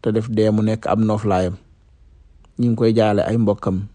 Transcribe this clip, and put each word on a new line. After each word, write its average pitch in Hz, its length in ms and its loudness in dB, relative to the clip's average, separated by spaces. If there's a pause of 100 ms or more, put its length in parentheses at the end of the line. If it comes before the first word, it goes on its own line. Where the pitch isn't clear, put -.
te 113 100 -2
def 113 180 -2
dee 107 200 2
mu 107 120 2
nekk 110 240 -2
ab 107 160 0
noflaayam. 101 540 0 (1000)
Ñu 120 120 0
ngi 113 80 0
koy 117 160 2
jaale 107 320 2
ay 113 120 -2
mbokkam, 101 560 -2